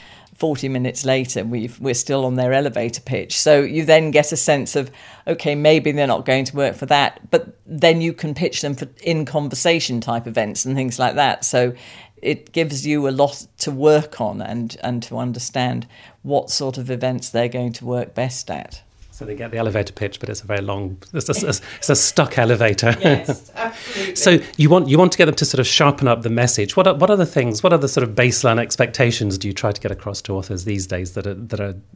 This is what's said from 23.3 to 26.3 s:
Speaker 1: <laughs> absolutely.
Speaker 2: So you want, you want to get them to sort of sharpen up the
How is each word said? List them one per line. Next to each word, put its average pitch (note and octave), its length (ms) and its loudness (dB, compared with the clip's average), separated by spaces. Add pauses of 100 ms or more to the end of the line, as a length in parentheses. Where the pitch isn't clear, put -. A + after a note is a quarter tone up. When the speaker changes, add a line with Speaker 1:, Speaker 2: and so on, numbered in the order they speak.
Speaker 1:
<laughs> - 40 -16
absolutely. G3 580 -8
Speaker 2:
So F3 240 6 (180)
you D3 140 6
want, E3+ 180 6
you C3+ 80 6
want F3 140 6
to - 80 -6
get F3+ 60 8
them D#3 100 2
to - 100 0
sort - 140 0
of B2+ 80 2
sharpen C#3 400 2
up A#2 160 2
the A#2 80 -2